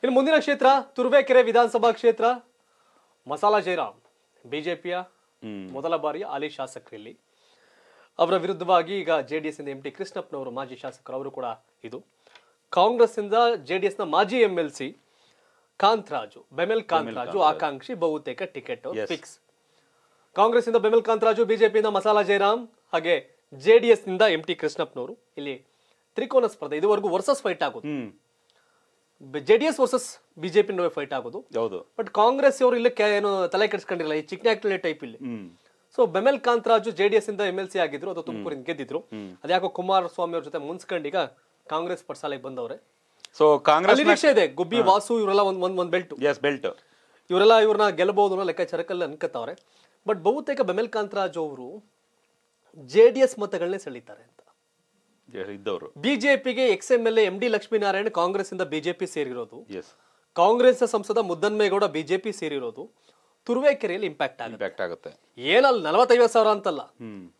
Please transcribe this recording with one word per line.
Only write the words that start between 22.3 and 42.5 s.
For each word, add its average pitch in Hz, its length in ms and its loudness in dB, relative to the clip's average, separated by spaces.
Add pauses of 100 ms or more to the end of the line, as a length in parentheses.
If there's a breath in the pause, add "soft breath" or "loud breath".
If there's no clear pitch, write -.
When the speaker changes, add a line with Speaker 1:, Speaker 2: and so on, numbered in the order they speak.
Speaker 1:
ಹಾಗೆ 165 460 -2 (140)
ಜೆ 170 260 6
ಡಿ 233 80 -2
ಎಸ್ 214 200 4
ನಿಂದ 185 140 0
ಎಂ 175 200 2
ಟಿ 165 140 -6
ಕೃಷ್ಣಪ್ಪನವರು. 151 600 -8 (200)
ಇಲ್ಲಿ 143 180 -10 (600)
ತ್ರಿಕೋನ 247 320 4
ಸ್ಪರ್ಧೆ, 147 300 -6
ಇದುವರೆಗೂ 202 320 2
ವರ್ಸಸ್ 185 320 0
ಫೈಟ್ 180 220 -2
ಆಗೋದು. 147 240 -6
Speaker 2:
ಹ್ಮ್. 131 240 -8 (1120)
Speaker 1:
ಬ-, 139 160 -12
ಜೆ 147 200 4
ಡಿ 269 80 2
ಎಸ್ 311 140 0
ವರ್ಸಸ್ 254 400 -2 (180)
ಬಿ 165 120 -8
ಜೆ 185 120 4
ಪಿ 202 120 0
ನಡುವೆ 175 160 0
ಫೈಟ್ 143 240 -8
ಆಗೋದು. 123 260 -8
Speaker 2:
ಹೌದು. 110 400 -4 (180)
Speaker 1:
But 214 140 -6
ಕಾಂಗ್ರೆಸ್ 262 520 2
ಅವರು 247 120 4
ಇಲ್ಲಿ 240 140 2
ಕೆ-, 208 280 0
ಏನು 196 300 0
ತಲೆ 196 200 0
ಕೆಡಿಸ್ಕೊಂಡಿರಲ್ಲ, 175 460 -4
ಈ 156 80 -4
ಚಿಕ್ಕನಾಗ್ತಳ್ಳಿ 208 560 -2
ಟೈಪ್ 165 260 -6
ಇಲ್ಲಿ. 117 140 -14
Speaker 2:
ಹ್ಮ್. 113 320 -12 (480)
Speaker 1:
So 247 100 4
ಬೆಮೆಲ್ 214 320 0
ಕಾಂತರಾಜು 226 520 0
ಜೆ 185 180 0
ಡಿ 208 60 0
ಎಸ್ 214 140 0
ಇಂದ 202 120 -6
ಎಂ 185 180 -2
ಎಲ್ 190 100 -8
ಸಿ 190 100 -4
ಆಗಿದ್ರು, 156 320 -4
ಅದು 165 100 -8
Speaker 2:
ಹ್ಮ್. 160 60 -12
Speaker 1:
ತುಮಕೂರಿಂದ 139 380 -10
ಗೆದ್ದಿದ್ರು. 143 340 -8
Speaker 2:
ಹ್ಮ್. 101 440 -16
Speaker 1:
ಅದ್ಯಾಕೋ 180 260 -2
ಕುಮಾರಸ್ವಾಮಿ 180 640 -4
ಅವ್ರ 165 100 -6
ಜೊತೆ 147 140 -12
ಮುನ್ಸ್ಕೊಂಡು 160 500 -8
ಈಗ 160 80 -8 (540)
ಕಾಂಗ್ರೆಸ್ 165 340 -6
ಪಡ್ಸಾಲೆಗೆ 139 400 -10
ಬಂದವ್ರೆ. 127 320 -10 (640)